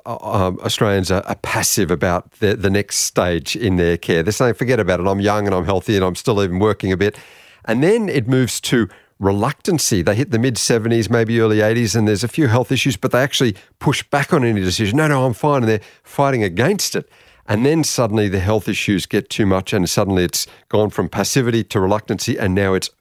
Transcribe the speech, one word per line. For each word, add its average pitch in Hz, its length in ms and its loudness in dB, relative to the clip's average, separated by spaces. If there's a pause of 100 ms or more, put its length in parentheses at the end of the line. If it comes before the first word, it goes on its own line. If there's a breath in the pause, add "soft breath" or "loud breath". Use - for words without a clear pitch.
uh, 117 160 -10
um, 95 420 -2
Australians 98 480 0
are, 92 120 0
are - 140 -6
passive - 540 -2
about 87 420 -2
the, 107 220 0
the 98 140 -2
next 101 280 -2
stage 87 600 -2
in 92 200 0
their 85 200 2
care. 85 260 0
They're 82 80 -2
saying, 120 240 2
"Forget 123 240 -2
about 90 220 0
it. 92 60 0
I'm 98 140 0
young 104 260 0
and 98 80 0
I'm 90 100 0
healthy 98 320 -2
and 95 80 2
I'm 90 120 -2
still 101 260 0
even 92 160 -2
working 101 340 0
a 92 60 -2
bit." 101 180 0 (480 loud breath)
And 117 180 0
then 202 280 2
it 123 180 -2
moves 127 320 0
to 113 300 0 (280 loud breath)
reluctancy. 104 840 0
They 104 140 0
hit - 160 -2
the 113 60 2
mid 120 200 0
seventies, 113 500 0
maybe 117 320 2
early 107 220 4
eighties, 113 340 0
and 110 100 2
there's 104 160 0
a 120 60 -2
few 151 200 0
health 123 220 2
issues, 131 280 -2
but 127 120 -4
they 123 120 2
actually 131 340 0 (220 loud breath)
push - 240 -2
back 143 320 -2
on 131 100 4
any 110 160 2
decision. 98 380 0
"No, 156 100 2
no, 135 160 2
I'm 127 80 0
fine." 143 300 0
And 110 80 0
they're 107 100 0 (220 loud breath)
fighting 135 420 0
against 117 500 -2
it. 80 140 -6 (400 soft breath)
And 107 160 0
then 151 200 2
suddenly 107 440 0
the 95 120 -2
health 104 280 0
issues 98 380 -2
get - 240 -2
too 110 160 0
much 92 260 0
and 92 160 0
suddenly 95 360 0
it's - 240 -4 (200 loud breath)
gone 104 220 2
from 92 180 -4
passivity 117 540 0
to - 160 -4
reluctancy 104 580 -2
and 95 200 0
now 98 180 2
it's - 160 -4 (100)